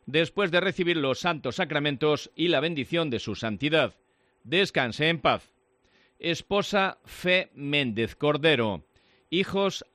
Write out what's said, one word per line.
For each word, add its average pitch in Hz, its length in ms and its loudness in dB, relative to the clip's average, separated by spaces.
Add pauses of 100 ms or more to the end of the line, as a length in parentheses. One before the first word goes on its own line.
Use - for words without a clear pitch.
después 165 460 0
de 175 100 2
recibir 175 360 0
los 135 240 0
santos 147 360 -4
sacramentos 147 800 0
y 165 140 0
la 156 120 2
bendición 160 500 -2
de 113 80 -2
su 104 160 -6
santidad. 123 600 0 (500)
Descanse 147 640 0
en 165 120 0
paz. 123 320 0 (680)
Esposa 190 840 -2
Fe - 500 0
Méndez 135 600 0
Cordero. 139 720 2 (440)
Hijos 190 560 -2 (100)